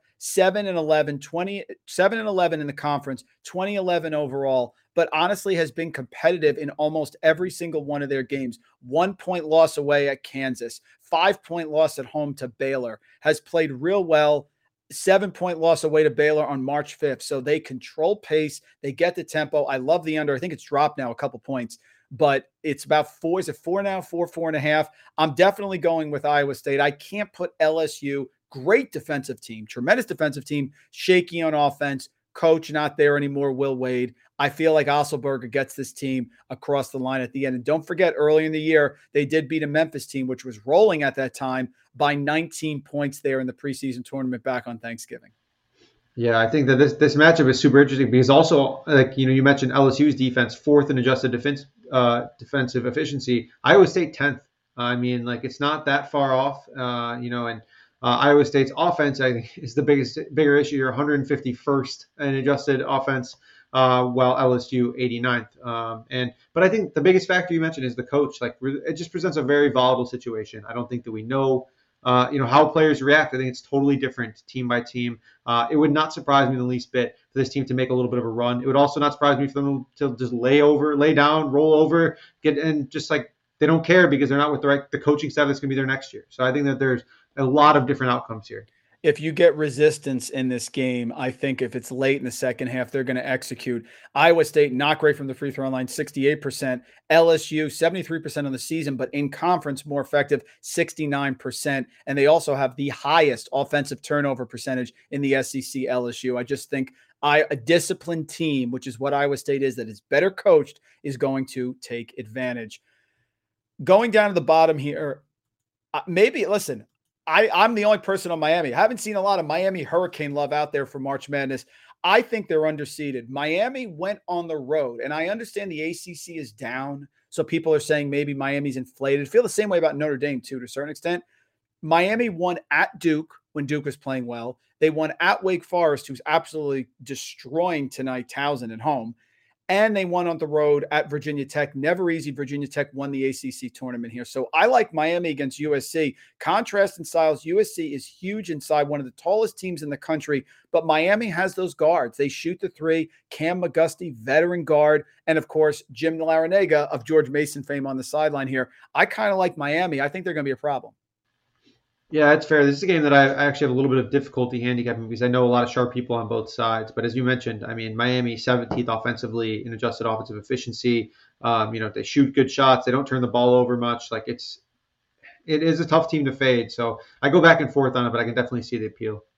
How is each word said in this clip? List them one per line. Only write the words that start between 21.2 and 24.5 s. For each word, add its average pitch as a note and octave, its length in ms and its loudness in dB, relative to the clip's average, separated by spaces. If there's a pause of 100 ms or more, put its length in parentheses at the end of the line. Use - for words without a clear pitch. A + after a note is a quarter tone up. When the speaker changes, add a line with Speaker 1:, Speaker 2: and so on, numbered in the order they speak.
Speaker 1:
points, B2+ 400 -8 (320)
but C3+ 400 0 (120)
it's C#3+ 220 -6
about D3+ 360 0
four. F3 200 -2
Is - 80 -6
it D3 80 -8
four F#3+ 260 -4
now? F#3+ 200 -4
Four, E3+ 240 -4
four E3 220 -6
and D#3 80 -2